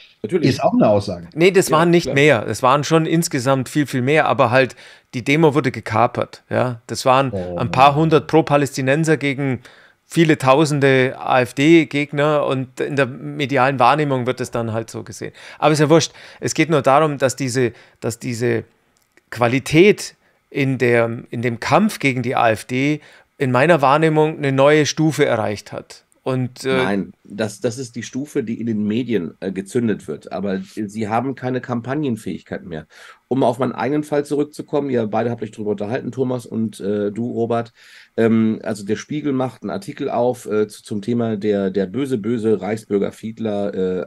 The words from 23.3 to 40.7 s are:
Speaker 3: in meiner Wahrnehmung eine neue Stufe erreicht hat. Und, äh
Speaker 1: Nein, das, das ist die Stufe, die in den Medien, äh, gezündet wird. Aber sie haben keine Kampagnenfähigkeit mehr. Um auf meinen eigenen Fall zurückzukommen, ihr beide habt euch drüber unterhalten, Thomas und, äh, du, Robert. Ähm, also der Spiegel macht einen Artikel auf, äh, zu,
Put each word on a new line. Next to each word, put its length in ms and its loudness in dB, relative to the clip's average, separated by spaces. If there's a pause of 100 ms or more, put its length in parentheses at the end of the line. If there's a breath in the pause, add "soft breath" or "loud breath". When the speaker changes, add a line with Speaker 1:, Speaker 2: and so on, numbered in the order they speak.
Speaker 3:
in 140 -2
meiner 300 4
Wahrnehmung 560 4
eine 140 -2
neue 340 4
Stufe 400 0
erreicht 460 -2
hat. 320 -16 (180)
Und, 440 -6
äh 180 0
Speaker 1:
Nein, 300 -2 (100)
das, 380 -8
das 160 -4
ist 180 -12
die 80 -10
Stufe, 400 -6
die 160 -6
in 80 -6
den 180 -2
Medien, 540 -2
äh, 120 -6
gezündet 560 -4
wird. 240 -12
Aber 280 -4
sie 480 -8
haben 260 -2
keine 280 -6
Kampagnenfähigkeit 1040 -6
mehr. 200 -12 (440 loud breath)
Um 120 0
auf 160 2
meinen 140 -2
eigenen 320 -4
Fall 220 -2
zurückzukommen, 640 -4
ihr 180 -2
beide 240 -2
habt 100 -8
euch 100 -10
drüber 200 -6
unterhalten, 400 -6
Thomas 340 -4
und, 360 -6
äh, 300 -4
du, 200 -6
Robert. 400 -4 (460 soft breath)
Ähm, 460 2
also 220 -8
der 120 -2
Spiegel 340 -6
macht 320 -4
einen 80 -6
Artikel 380 -8
auf, 360 -2
äh, 220 0
zu, 160 -18